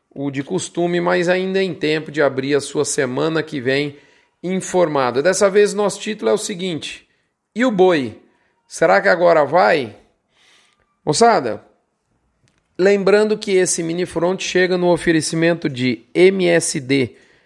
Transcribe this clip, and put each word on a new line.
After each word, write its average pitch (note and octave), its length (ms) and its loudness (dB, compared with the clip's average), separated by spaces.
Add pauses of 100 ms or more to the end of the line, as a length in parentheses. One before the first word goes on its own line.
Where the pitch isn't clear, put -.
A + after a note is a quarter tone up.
(120)
o C#3 160 -8
de C#3 140 -6
costume, F3 580 -4
mas F3 280 0
ainda F#3+ 340 -2
em F#3 100 -4
tempo D#3 380 -4
de D3 100 -4
abrir C3+ 360 0
a C#3+ 40 0
sua C#3+ 240 -4
semana D3 600 -2
que D3+ 160 -10
vem C#3 360 -2 (460)
informado. D#3+ 800 0
Dessa F#3+ 260 2
vez, G3 240 2
nosso G3+ 280 -4
título G#3+ 320 -4
é - 20 2
o G3 40 0
seguinte: F3+ 720 -8 (460)
"E A3+ 100 0
o B3+ 60 2
boi? E3+ 500 2 (460)
Será F#3 340 2
que G3 80 0
agora E3+ 360 4
vai?" D3+ 500 0 (1120)
Moçada, D3+ 580 2 (1120)
lembrando G3+ 600 2
que G#3+ 140 -6
esse F3+ 320 0
Mini E3+ 200 -4
Front F3 380 -4
chega F#3 340 0
no F3 160 2
oferecimento E3 760 0
de B2+ 440 -4
M F#3 360 4
S E3 320 0
D, C3 340 -2 (320)